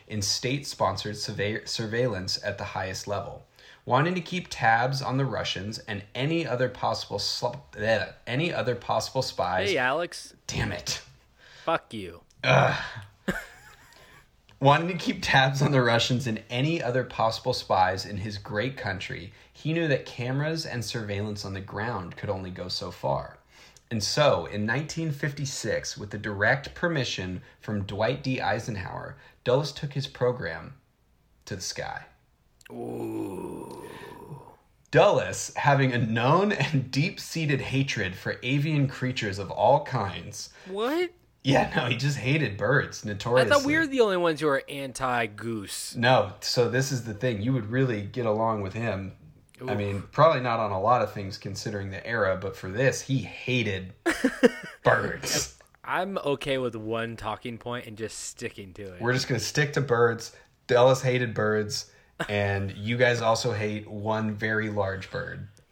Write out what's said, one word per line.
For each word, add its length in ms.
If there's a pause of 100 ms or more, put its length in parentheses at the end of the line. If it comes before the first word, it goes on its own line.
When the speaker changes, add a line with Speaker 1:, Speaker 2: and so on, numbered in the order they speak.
Speaker 1:
in 140
state-sponsored 960
survey-, 480
surveillance 800
at 140
the 60
highest 420
level, 400 (400)
wanting 300
to 60
keep 280
tabs 520
on 160
the 80
Russians 540
and 240 (120)
any 320
other 220
possible 500
sl-, 280 (240)
bleh, 420 (140)
any 260
other 220
possible 460
spies. 480
Speaker 2:
Hey, 80
Alex. 560 (140)
Speaker 1:
Damn 240
it. 300 (640)
Speaker 2:
Fuck 280
you. 280 (220)
Speaker 1:
Ugh. 380 (460)
Speaker 2:
<laughs> 60 (1300)
Speaker 1:
Wanting 280
to 100
keep 240
tabs 400
on 120
the 80
Russians 440
and 240
any 320
other 220
possible 500
spies 520
in 120
his 200
great 400
country, 560 (180)
he 220
knew 160
that 160
cameras 600
and 180
surveillance 600
on 100
the 60
ground 560
could 140
only 200
go 200
so 200
far. 500 (520)
And 100
so, 440
in 200
nineteen 460
fifty-six, 840
with 140
the 60
direct 560
permission 680 (180)
from 240
Dwight 400
D. 180
Eisenhower, 760 (260)
Dulles 300
took 200
his 140
program 640 (720)
to 120
the 40
sky. 420 (680)
Speaker 2:
Ooh. 1120 (1080)
Speaker 1:
Dulles, 640
having 360
a 60
known 560
and 360
deep-seated 720
hatred 540
for 280
avian 440
creatures 520
of 120
all 320
kinds. 640 (200)
Speaker 2:
What? 420 (320)
Speaker 1:
Yeah, 320
no, 120
he 100
just 200
hated 400
birds, 480
Speaker 2:
I 40
Speaker 1:
notoriously. 440
Speaker 2:
thought 120
we 120
were 80
the 160
only 160
ones 220
who 80
are 220
anti-goose. 1300
Speaker 1:
No, 420
so 300
this 220
is 120
the 100
thing. 280
You 120
would 160
really 320
get 240
along 360
with 120
him. 380 (560)
I 60
Speaker 2:
Oof. 40
Speaker 1:
mean, 340
probably 300
not 180
on 120
a 80
lot 220
of 100
things 260
considering 520
the 180
era, 340
but 140
for 140
this, 320
he 160
hated 760 (460)
Speaker 2:
<laughs> 440
Speaker 1:
birds. 760 (260)
Speaker 2:
I'm 360
okay 400
with 160
one 420
talking 400
point 300
and 100
just 220
sticking 560
to 180
it. 80
Speaker 1:
We're 120
just 140
gonna 120
stick 340
to 80
birds. 520 (340)
Dulles 340
hated 320
birds, 580 (380)
and 420
you 240
guys 260
also 300
hate 380
one 440
very 360
large 420
bird. 380 (220)